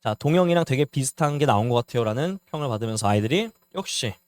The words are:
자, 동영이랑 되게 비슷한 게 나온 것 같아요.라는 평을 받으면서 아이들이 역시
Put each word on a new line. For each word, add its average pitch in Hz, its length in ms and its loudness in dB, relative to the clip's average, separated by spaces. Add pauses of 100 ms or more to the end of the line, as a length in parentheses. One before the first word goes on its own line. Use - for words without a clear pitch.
자, 107 120 -2
동영이랑 170 500 2
되게 135 180 0
비슷한 147 540 -2
게 143 80 2
나온 117 240 2
것 120 60 2
같아요.라는 120 720 -2
평을 151 200 -6
받으면서 110 400 -2
아이들이 117 420 2 (260)
역시 - 380 -6 (140)